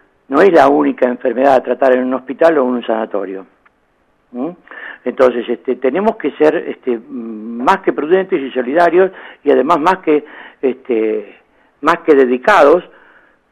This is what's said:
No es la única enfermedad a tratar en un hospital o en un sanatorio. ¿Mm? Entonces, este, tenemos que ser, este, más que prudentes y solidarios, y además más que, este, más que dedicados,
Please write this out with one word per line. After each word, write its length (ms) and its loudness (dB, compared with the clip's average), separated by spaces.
No 120 2
es 100 4
la 180 6
única 380 0
enfermedad 480 0
a 60 2
tratar 320 0
en 120 0
un 80 -4
hospital 440 0
o 60 0
en 60 -2
un 160 -4
sanatorio. 600 -6
¿Mm? 180 -10
Entonces, 420 0
este, 280 -6
tenemos 400 -2
que 220 -6
ser, 180 2
este, 520 -6
más 760 -6
que 120 -4
prudentes 480 -2
y 100 -8
solidarios, 600 0
y 80 2
además 280 2
más 180 0
que, 280 -2
este, 760 -4
más 180 2
que 160 4
dedicados, 680 4